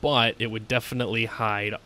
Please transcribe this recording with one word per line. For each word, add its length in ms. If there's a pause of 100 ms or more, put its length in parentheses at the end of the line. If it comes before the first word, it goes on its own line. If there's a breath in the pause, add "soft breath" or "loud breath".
but 380
it 80
would 200
definitely 580
hide 500 (100)